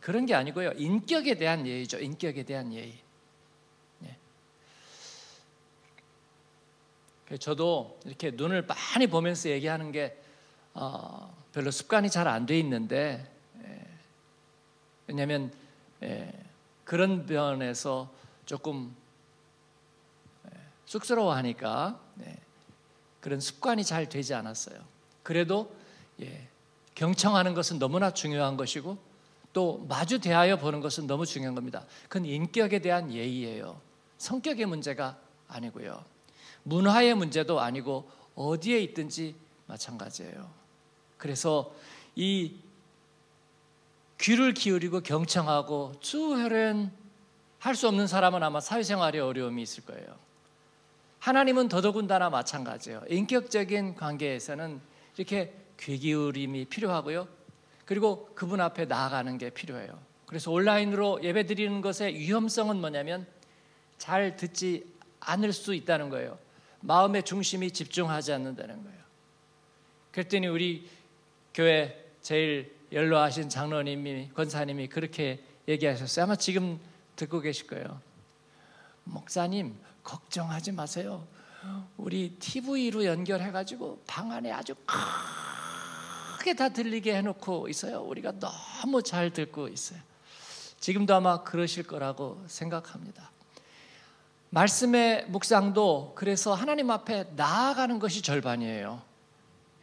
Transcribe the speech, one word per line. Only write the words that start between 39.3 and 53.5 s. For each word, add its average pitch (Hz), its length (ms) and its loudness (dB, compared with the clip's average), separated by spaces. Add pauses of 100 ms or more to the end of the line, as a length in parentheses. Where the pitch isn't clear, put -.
마찬가지예요. - 840 -12 (640)
그래서 151 560 0 (440)
이 185 400 0 (1600)
귀를 240 340 6
기울이고 180 480 2
경청하고, 147 1000 0
주혈은 226 880 0 (720)
할 254 160 0
수 240 120 4
없는 202 200 4
사람은 180 340 4
아마 151 180 0
사회생활에 180 600 0
어려움이 123 420 -2
있을 - 220 -12
거예요. - 320 -16 (1040)
하나님은 254 480 6
더더군다나 190 600 4
마찬가지예요. 123 800 -4
인격적인 202 840 0